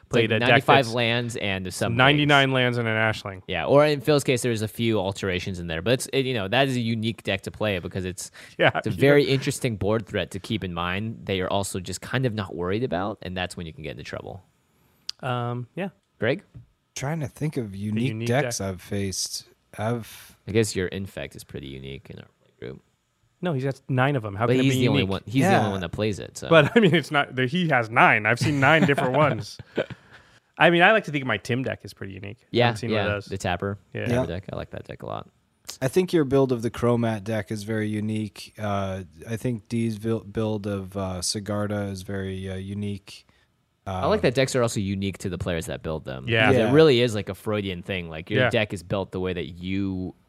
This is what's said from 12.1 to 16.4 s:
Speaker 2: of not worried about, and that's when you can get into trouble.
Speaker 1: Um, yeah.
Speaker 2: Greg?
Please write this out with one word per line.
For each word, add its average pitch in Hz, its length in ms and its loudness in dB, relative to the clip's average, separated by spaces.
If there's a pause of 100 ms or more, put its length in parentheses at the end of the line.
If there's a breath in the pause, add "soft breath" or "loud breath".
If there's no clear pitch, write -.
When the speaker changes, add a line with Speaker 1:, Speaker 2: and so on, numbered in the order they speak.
Speaker 2:
of 113 80 0
not 101 220 -6
worried 92 280 -2
about, 98 380 -4
and 92 160 -8
that's 90 180 -4
when 87 120 -10
you 78 60 -14
can 80 100 -16
get 73 80 -8
into 62 120 -12
trouble. - 380 -12 (800)
Speaker 1:
Um, 123 560 -6
yeah. 185 140 -6 (280)
Speaker 2:
Greg? 135 260 -2 (520)